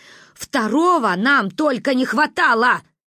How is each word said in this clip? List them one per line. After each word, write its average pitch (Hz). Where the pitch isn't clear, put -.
Второго 233
нам 233
только 269
не 254
хватало! 247